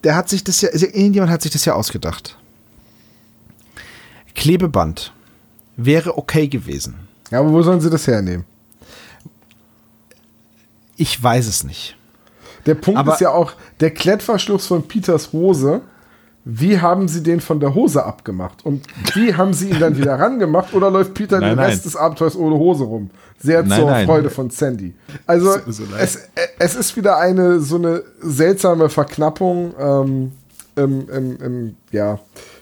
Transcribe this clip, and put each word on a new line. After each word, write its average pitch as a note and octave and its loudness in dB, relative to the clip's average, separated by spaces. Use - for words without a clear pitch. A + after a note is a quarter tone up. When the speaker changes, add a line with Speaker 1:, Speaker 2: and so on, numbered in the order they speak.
Speaker 1:
der D3+ 2
hat F3+ -2
sich G3 -2
das - -2
ja, G3+ 2
irgendjemand F#3+ 2
hat E3 0
sich D#3 -6
das - -2
ja B2 2
ausgedacht. - -6
Klebeband D3 0
wäre D#3 0
okay D#3 0
gewesen. F2 -8
Speaker 2:
Ja, B2 0
aber D3+ 4
wo E3 6
sollen F3 4
sie E3 2
das D#3 0
hernehmen? F#2 -2
Speaker 1:
Ich - -4
weiß A#2 2
es F#2+ -4
nicht. - -14
Speaker 2:
Der D3+ 4
Punkt F#3+ 0
Speaker 1:
Aber D3 2
Speaker 2:
ist E3 0
ja E3+ 4
auch, E3 0
der D#3+ 4
Klettverschluss G3+ -2
von E3+ -2
Peters F3+ -2
Hose, E3 2
wie E3+ 2
haben F3+ 2
sie D#3+ -4
den E3+ 0
von D#3 -2
der C#3 0
Hose D#3 2
abgemacht? F#2 -10
Und C#3 -4
wie G#3 2
haben F#3+ 2
sie F#3 -4
ihn E3 0
dann D#3 2
wieder C#3 0
Speaker 3:
<laughs> B2+ -4
Speaker 2:
rangemacht? F#3 0
Oder G3 4
läuft F#3+ 2
Peter G3+ 0
Speaker 3:
Nein, - 2
Speaker 2:
den A#2 2
Speaker 3:
nein. - 2
Speaker 2:
Rest G2 -2
des E3 -8
Abenteuers D#3 0
ohne D#3 2
Hose D3+ 2
rum? G#2+ -8
Sehr E3 2
Speaker 3:
Nein, G2 2
Speaker 2:
zur - 4
Speaker 3:
nein. C3+ 2
Speaker 2:
Freude D3+ 4
von C3 -6
Sandy. G#2+ -4
Also, F3 4
Speaker 1:
Es G3 4
tut F#3+ -8
mir A#2 -8
so G#2+ -10
leid. G#2 -4
Speaker 2:
es, F#3 -2
es F3 0
ist - -4
wieder G3 2
eine, F3+ 2
so D3 -2
eine E3+ -2
seltsame E3 2
Verknappung, E3+ -2
ähm, C3+ 0
im, C3+ -2
im, C3 -6
im, B2 -8
ja. G#2 -2